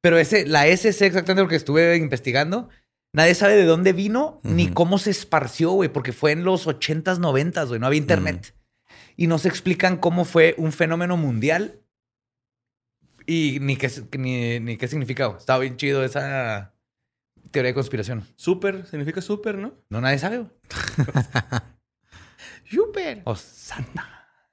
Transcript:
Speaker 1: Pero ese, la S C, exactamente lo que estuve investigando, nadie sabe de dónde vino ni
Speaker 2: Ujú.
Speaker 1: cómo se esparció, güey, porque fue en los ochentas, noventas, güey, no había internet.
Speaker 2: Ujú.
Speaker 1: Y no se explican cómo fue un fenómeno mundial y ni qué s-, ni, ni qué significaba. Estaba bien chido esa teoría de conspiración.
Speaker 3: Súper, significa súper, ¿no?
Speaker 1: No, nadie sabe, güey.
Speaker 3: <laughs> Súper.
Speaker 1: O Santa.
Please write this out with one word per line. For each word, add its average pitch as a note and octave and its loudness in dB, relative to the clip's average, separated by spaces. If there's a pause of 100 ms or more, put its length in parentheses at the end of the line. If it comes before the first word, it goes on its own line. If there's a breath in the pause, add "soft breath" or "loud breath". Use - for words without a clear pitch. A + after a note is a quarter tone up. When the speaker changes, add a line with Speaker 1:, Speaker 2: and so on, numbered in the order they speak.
Speaker 1:
Pero E3+ 6
ese, E3 2
la D3 6
S F#3 4
C, G3+ 2
exactamente F#3 2
lo F3 2
que E3 0
estuve E3+ 4
investigando, D3+ -2 (440 soft breath)
nadie E3 6
sabe G3+ 4
de F#3 8
dónde F3 4
vino A3 -2
ni E3 2
Speaker 2:
Ujú. F2 -4
Speaker 1:
cómo E3+ 2
se G3+ -2
esparció, D#3+ -2
güey, F#3+ 2
porque B2+ -6
fue D3+ 0
en E3 -2
los F#3 0
ochentas, D#3+ -4
noventas, D#3 0
güey, A#2+ -4
no A#2+ -2
había D3+ 2
internet. D3+ -2
Speaker 2:
Ujú. - -20 (220 soft breath)
Speaker 1:
Y E3+ 2
no E3 2
se F3 0
explican F3+ 0
cómo E3+ 0
fue E3+ 4
un D#3+ -2
fenómeno E3+ -2
mundial D3+ -2 (1500)
y D3+ 0
ni C#3 0
qué C3 -4
s-, B2 -8 (120)
ni, A#2+ -4
ni A#2 -8
qué B2+ -6
significaba. B2+ -4
Estaba C3 0
bien C3 -4
chido C#3 -2
esa B2+ -6 (800)
teoría B2+ 0
de B2+ -6
conspiración. A#2 -6 (140)
Speaker 3:
Súper, F#3+ -2
significa D#3+ -8
súper, G#3 -6
¿no? G#3+ -10 (160)
Speaker 1:
No, A2 -6
nadie C3+ 0
sabe, G3+ -4
güey. A#3 -10 (480)
Speaker 3:
<laughs> B2 -2 (1080 loud breath)
Súper. F4 -4
Speaker 1:
O A2+ -4
Santa. - -16 (260)